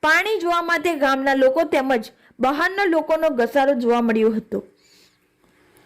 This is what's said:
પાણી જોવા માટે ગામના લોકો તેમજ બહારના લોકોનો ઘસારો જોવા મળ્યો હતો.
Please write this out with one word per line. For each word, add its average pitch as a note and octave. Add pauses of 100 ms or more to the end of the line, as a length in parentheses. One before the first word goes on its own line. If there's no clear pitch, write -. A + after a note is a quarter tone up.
પાણી F4+
જોવા E4+
માટે E4+
ગામના C4+
લોકો C4
તેમજ C4+ (280)
બહારના E4+
લોકોનો D#4+
ઘસારો C4+
જોવા A#3+
મળ્યો A3
હતો. G#3+ (1300)